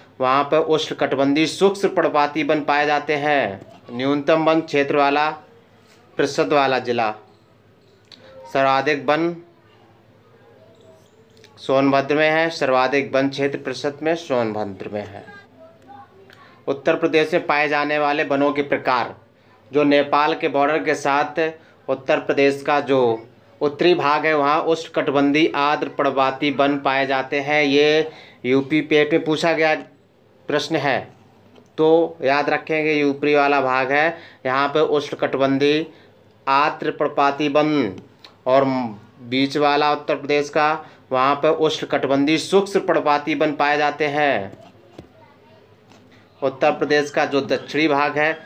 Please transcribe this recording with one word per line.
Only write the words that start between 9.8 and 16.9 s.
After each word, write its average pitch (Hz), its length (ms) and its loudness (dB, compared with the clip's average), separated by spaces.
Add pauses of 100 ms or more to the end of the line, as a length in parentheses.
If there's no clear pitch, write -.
सोनभद्र 139 560 2
में 156 160 2
है, 160 200 0
सर्वाधिक 139 640 0
वन 135 140 2
क्षेत्र 139 300 -4
प्रतिशत 139 440 -8
में 160 120 -2
सोनभद्र 107 760 -6
में 104 180 -8
है। 98 180 -18 (1400)
उत्तर 143 260 0